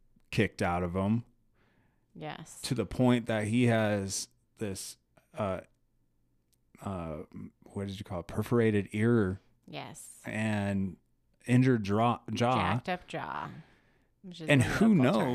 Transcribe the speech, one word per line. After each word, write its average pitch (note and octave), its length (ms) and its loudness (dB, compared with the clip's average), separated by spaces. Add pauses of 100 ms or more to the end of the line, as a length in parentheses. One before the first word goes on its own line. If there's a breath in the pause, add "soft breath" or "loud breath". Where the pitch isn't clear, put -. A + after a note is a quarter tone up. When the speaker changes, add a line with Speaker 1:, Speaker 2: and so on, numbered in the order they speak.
(300)
Speaker 1:
kicked - 320 0
out F2 200 0
of F2 140 -4
him. G#2+ 280 0 (880)
Speaker 2:
Yes. D#3 480 -14
Speaker 1:
To - 120 -6
the A2+ 120 -2
point B2 400 0
that G#2+ 220 -2
he A#2+ 180 2
has G#2 640 0 (280)
this, G2 400 -10 (400)
uh, G2 240 -4 (1200)
uh, E2+ 340 -8 (480)
what G2+ 220 -8
did G2 120 -8
you G#2 80 -12
call F2+ 140 -6
it? - 80 -12
Perforated A2 640 0
ear. G#2+ 480 2 (260)
Speaker 2:
Yes. - 580 -16
Speaker 1:
And G2+ 720 -2 (500)
injured B2 360 4
draw, G#2+ 360 2 (160)
jaw. A#2+ 220 2 (180)
Speaker 2:
Jacked B2+ 160 -4
up F3+ 160 -8
jaw. D2+ 420 -10 (760 soft breath)
Which E3+ 200 -16
is D#3 80 -4
Speaker 1:
And C#3 100 8
Speaker 2:
the A2 60 4
Speaker 1:
who - 280 4
Speaker 2:
medical D#3 260 6
term. C3 140 0